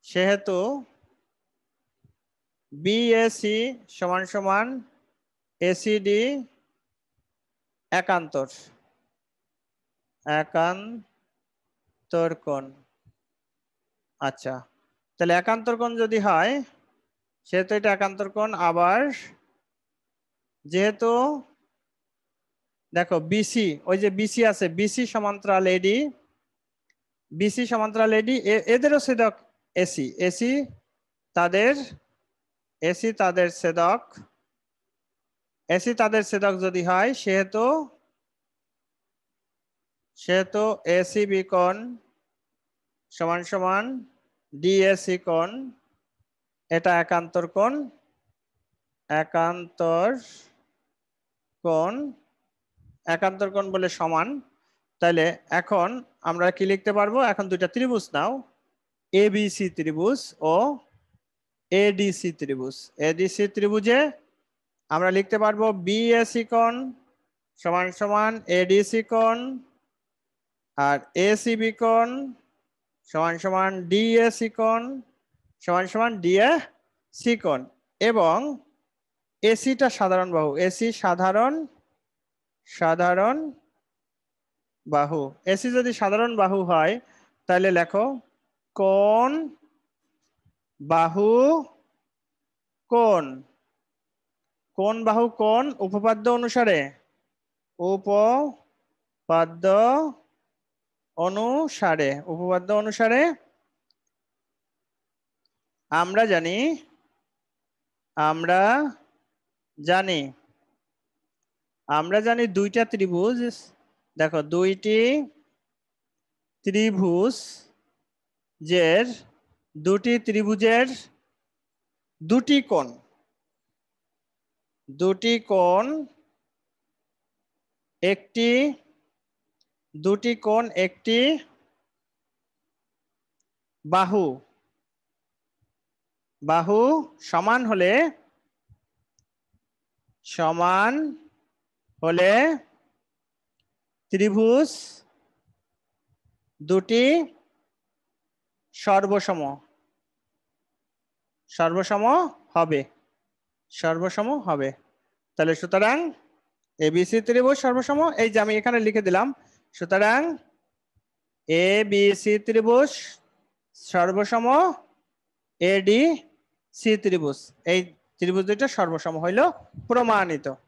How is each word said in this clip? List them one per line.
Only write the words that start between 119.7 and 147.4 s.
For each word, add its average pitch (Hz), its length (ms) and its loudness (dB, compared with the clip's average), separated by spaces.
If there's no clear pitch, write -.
দুটি 190 380 0
ত্রিভুজের 220 640 2
দুটি 247 360 2
কোণ, 151 180 0
দুটি 190 440 0
কোণ 185 340 4
একটি, 196 460 0
দুটি 202 380 -2
কোণ 214 180 2
একটি 226 340 -2
বাহু, 185 400 2
বাহু 165 380 0
সমান 214 400 2
হলে, 185 220 2
সমান 175 680 0
হলে 175 300 2
ত্রিভুজ 220 580 4
দুটি 190 420 0